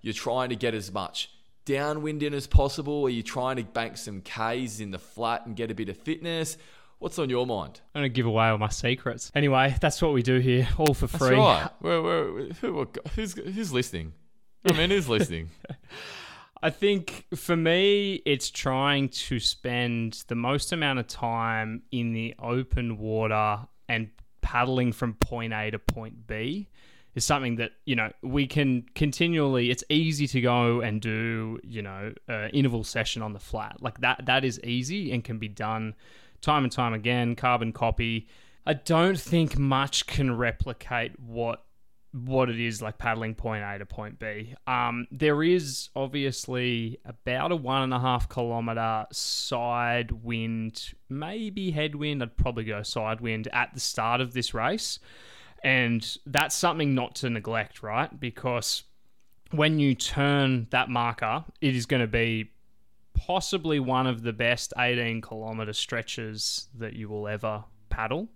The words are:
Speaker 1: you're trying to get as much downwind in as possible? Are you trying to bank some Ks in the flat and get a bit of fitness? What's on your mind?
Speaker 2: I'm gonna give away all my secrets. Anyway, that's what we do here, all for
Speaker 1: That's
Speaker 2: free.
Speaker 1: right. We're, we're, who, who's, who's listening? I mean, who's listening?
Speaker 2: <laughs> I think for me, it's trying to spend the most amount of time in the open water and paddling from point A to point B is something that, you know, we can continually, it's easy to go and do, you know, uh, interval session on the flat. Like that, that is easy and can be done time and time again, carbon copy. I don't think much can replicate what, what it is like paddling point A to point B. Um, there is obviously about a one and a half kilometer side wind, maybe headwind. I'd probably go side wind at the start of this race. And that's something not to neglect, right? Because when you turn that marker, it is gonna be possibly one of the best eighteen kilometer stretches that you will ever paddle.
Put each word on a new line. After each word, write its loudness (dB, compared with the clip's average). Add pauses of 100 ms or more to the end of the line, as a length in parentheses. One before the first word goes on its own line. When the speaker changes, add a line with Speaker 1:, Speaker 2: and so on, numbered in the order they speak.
Speaker 1:
you're -4
trying -2
to -2
get 0
as -6
much -6 (360)
downwind -2
in -2
as -4
possible? 4
Are 4
you 0
trying -2
to -4
bank -4
some -10
Ks -4
in -8
the -8
flat -4
and -10
get -4
a -4
bit -4
of -10
fitness? -4 (420)
What's -6
on 0
your 2
mind? -6 (160)
Speaker 2:
I'm -2
gonna 0
give 2
away 4
all 4
my 0
secrets. -2
Anyway, 4
that's 2
what 4
we 4
do 4
here, 6 (100)
all 6
for 0
Speaker 1:
That's -4 (100)
Speaker 2:
free. 8
Speaker 1:
right. 6 (120)
We're, 2
we're, 0
who, -2 (280)
who's, -4
who's -6
listening? -2 (560)
I 6
mean, 2
who's 2
listening? 0 (200)
Speaker 2:
<laughs> -16
I 2
think 0 (100)
for 0
me, 4 (100)
it's 0
trying 2
to -4
spend -2
the -2
most 0
amount 0
of -4
time -2
in 0
the -4
open -2
water 0 (280)
and -2 (320)
paddling 2
from -4
point -2
A -2
to -6
point -6
B -4 (480)
is 0
something 2
that, -4 (140)
you 0
know, 0 (100)
we 0
can 2
continually, 2
it's -2
easy 4
to 2
go 4
and -2
do, -2
you -10
know, -10 (140)
uh, -6
interval 2
session -4
on -6
the -10
flat. -8
Like -6
that, 0
that 4
is 0
easy -2
and 0
can -6
be -6
done -4 (460)
time 4
and 0
time 0
again, 2
carbon 2
copy. 0 (380)
I 2
don't 4
think 2
much 2
can 0
replicate -2
what, -6 (480)
what 2
it -2
is -2
like -6
paddling 0
point -4
A -8
to -10
point -12
B. -8 (140)
Um, 0
there 4
is 2
obviously -2
about -2
a 2
one 0
and 0
a 0
half 2
kilometer -2
side -2
wind, -4 (160)
maybe -4
headwind. -2
I'd -4
probably 2
go -4
side -2
wind -2
at 0
the -10
start 0
of -2
this -2
race. -2 (600)
And 2
that's 2
something 2
not -2
to -4
neglect, -4
right? -2
Because -4 (680)
when 4
you 6
turn 2
that 2
marker, -2 (160)
it 2
is -2
gonna 2
be 0 (600)
possibly 0
one 2
of 0
the -2
best 0
eighteen 0
kilometer -8
stretches -6 (100)
that -8
you -10
will -6
ever -4 (260)
paddle. -2